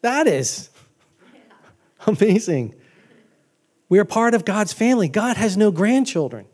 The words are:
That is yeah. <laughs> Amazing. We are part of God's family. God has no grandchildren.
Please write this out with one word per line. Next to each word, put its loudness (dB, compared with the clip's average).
That 0
is -2
yeah. -20
<laughs> -
Amazing. 0
We 4
are 2
part 0
of 0
God's -2
family. 0
God -2
has -2
no 4
grandchildren. -2